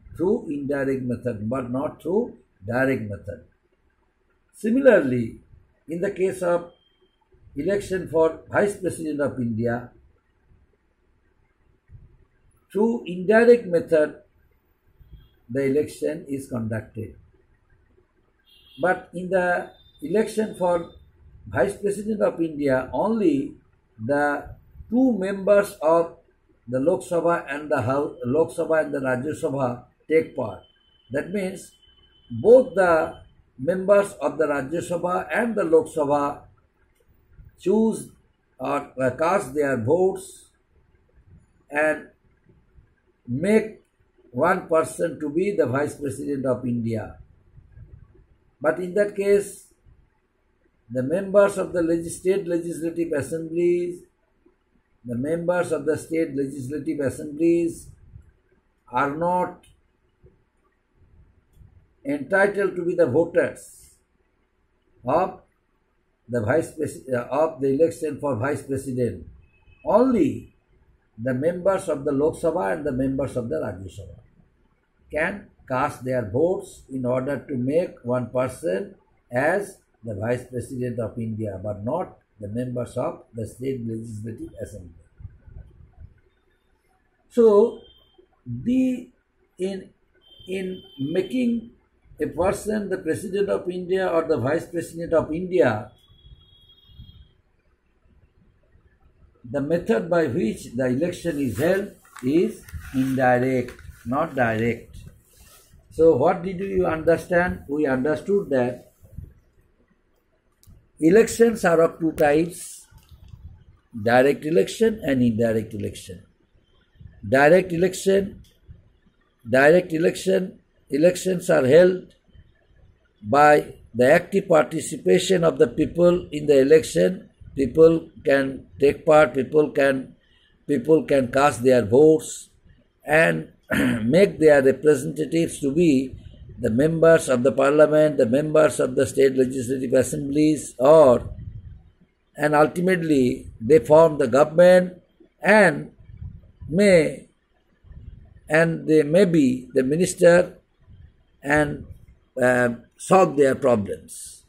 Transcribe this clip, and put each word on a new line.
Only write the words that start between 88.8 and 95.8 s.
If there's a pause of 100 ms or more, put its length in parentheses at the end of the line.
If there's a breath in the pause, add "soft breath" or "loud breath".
in, (580)
in (180)
making (500)
a
person
the
President
of
India
or
the
Vice
President
of
India, (3500)